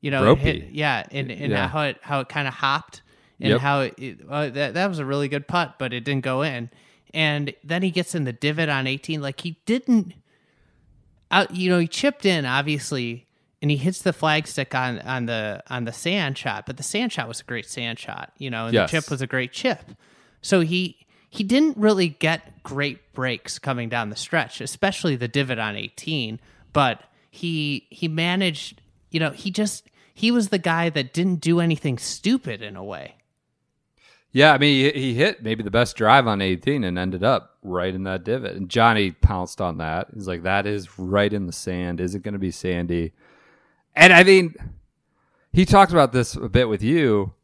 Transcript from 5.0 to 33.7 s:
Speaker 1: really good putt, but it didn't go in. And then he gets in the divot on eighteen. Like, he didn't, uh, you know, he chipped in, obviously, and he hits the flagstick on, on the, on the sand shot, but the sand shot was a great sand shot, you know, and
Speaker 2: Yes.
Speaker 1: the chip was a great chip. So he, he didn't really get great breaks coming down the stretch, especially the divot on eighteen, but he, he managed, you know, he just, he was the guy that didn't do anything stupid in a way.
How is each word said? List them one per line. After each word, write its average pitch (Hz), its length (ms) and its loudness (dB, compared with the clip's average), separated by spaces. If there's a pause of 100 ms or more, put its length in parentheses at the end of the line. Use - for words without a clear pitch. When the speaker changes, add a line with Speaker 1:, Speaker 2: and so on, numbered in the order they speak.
Speaker 1:
really 139 240 -2
good 143 200 -6
putt, 170 300 -2
but 127 140 -6
it 120 120 -8
didn't 135 200 -2
go 131 180 -2
in. 123 280 -6 (440)
And 147 400 -2 (100)
then 170 180 -2
he 190 80 0
gets 175 240 -4
in 156 100 -2
the 123 80 -4
divot 151 360 -2
on 135 180 -2
eighteen. 143 360 -6
Like, 139 180 -8
he 170 240 -10
didn't, 226 500 0 (1160)
uh, 185 200 4
you 180 200 -2
know, 180 80 4
he 170 100 2
chipped - 380 -2
in, 165 180 2
obviously, 131 840 -4 (360)
and 147 80 0
he 147 60 2
hits 165 260 -2
the 180 100 0
flagstick 156 600 -2
on, 127 260 -2
on 123 260 -6
the, 107 440 -6
on 123 140 -6
the 117 80 -8
sand 170 440 -4
shot, 104 300 -6
but 131 100 -10
the 151 60 -14
sand 220 300 -4
shot 123 140 -6
was 117 140 -12
a - 40 -20
great 117 220 -10
sand 117 320 -8
shot, - 400 -14
you 135 120 -10
know, 113 160 -6
and 117 80 -2
Speaker 2:
Yes. - 160 4
Speaker 1:
the 160 100 0
chip - 100 -12
was 135 120 -4
a 131 40 -4
great 127 260 -4
chip. - 400 -4 (500)
So 190 180 2
he, 175 460 -2 (240)
he - 120 -8
didn't 262 360 2
really 208 300 4
get - 540 -4
great 139 520 -6
breaks 127 440 -6
coming 120 300 -4
down 113 220 -4
the 104 60 -10
stretch, - 440 -4
especially 180 560 -2
the 120 120 -4
divot 131 300 -2
on 107 160 -4
eighteen, 110 640 -8 (360)
but 131 280 2 (280)
he, 151 600 -4
he - 180 -6
managed, 170 720 -2 (280)
you 160 100 -2
know, 156 100 0
he - 200 -10
just, 208 380 -4 (240)
he 220 180 0
was 233 200 2
the 202 80 0
guy 170 320 0
that 139 240 -4
didn't 175 260 0
do 170 200 2
anything 156 380 0
stupid 170 640 -4
in 104 140 -12
a 95 80 -12
way. 90 300 -12 (1160)